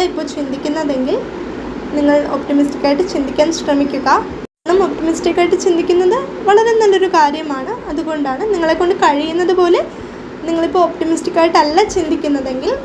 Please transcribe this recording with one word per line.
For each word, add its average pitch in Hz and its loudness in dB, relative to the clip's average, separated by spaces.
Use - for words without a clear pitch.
ഇപ്പോൾ 311 -6
ചിന്തിക്കുന്നതെങ്കിൽ 285 -2
നിങ്ങൾ 294 4
ഒപ്റ്റിമിസ്റ്റിക് 285 0
ആയിട്ട് 285 2
ചിന്തിക്കാൻ 294 0
ശ്രമിക്കുക. 277 0
കാരണം 370 2
ഒപ്റ്റിമിസ്റ്റിക് 330 -2
ആയിട്ട് 349 2
ചിന്തിക്കുന്നത് 359 2
വളരെ 440 6
നല്ലൊരു 381 4
കാര്യമാണ്. 294 0
അതുകൊണ്ടാണ് 294 -4
നിങ്ങളെക്കൊണ്ട് 339 2
കഴിയുന്നത് 320 2
പോലെ 359 4
നിങ്ങളിപ്പോൾ 330 0
ഒപ്റ്റിമിസ്റ്റിക് 330 -2
ആയിട്ടല്ല 330 4
ചിന്തിക്കുന്നതെങ്കിൽ 285 -2